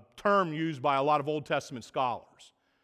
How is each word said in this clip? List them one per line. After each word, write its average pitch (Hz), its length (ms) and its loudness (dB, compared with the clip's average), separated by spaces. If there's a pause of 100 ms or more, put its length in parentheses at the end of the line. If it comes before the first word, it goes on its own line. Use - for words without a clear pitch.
(180)
term 196 340 2
used 156 300 -4
by 139 140 2
a 135 80 2
lot 147 180 4
of 139 80 -4
Old 151 160 -4
Testament 139 400 -4
scholars, - 680 -6 (300)